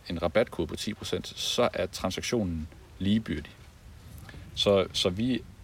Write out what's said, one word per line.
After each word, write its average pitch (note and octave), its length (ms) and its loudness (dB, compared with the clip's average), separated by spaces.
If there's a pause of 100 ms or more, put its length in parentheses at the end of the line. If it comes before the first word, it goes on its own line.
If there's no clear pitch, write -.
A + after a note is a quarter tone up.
en E2 140 -4
rabatkode F2 440 2
på E2 100 -6
ti - 180 -4
procent, - 420 -4
så - 360 2
er F#2+ 140 0
transaktionen F#2 840 -2 (300)
ligebyrdig. F#2 540 0 (1000)
Så, G2 380 6
så - 160 2
vi A2+ 340 0 (220)